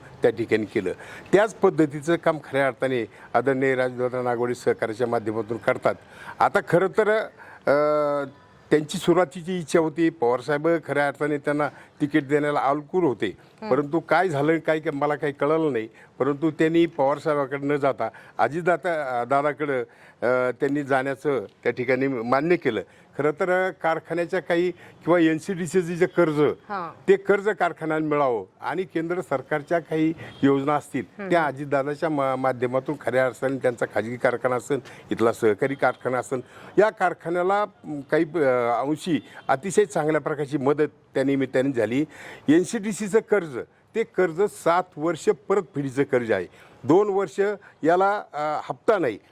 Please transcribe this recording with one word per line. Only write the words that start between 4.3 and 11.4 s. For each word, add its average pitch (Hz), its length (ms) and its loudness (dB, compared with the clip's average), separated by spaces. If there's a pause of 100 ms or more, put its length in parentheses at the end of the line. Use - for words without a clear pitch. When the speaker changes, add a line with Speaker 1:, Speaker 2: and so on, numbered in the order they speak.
Speaker 1:
सहकाराच्या 117 520 -2
माध्यमातून 110 500 -4
करतात. 120 380 0 (440)
आता 127 200 2 (100)
खरं 180 180 4
तर, 208 220 0 (580)
अ, 147 580 2 (460)
त्यांची 151 260 2
सुरुवातीची 175 600 0
इच्छा 170 200 0
होती, 160 300 2
पवारसाहेब 147 580 0 (200)
खऱ्या 143 200 0
अर्थाने 147 300 -2
त्यांना 147 300 -2 (340)